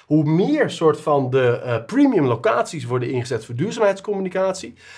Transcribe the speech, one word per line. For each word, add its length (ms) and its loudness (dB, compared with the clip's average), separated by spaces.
Hoe 180 4
meer 460 2
soort 320 0
van 280 0
de, 220 2
eh, 340 -4
premium 400 2
locaties 600 0
worden 260 -2
ingezet 340 -4
voor 100 -10
duurzaamheidscommunicatie, 1200 -2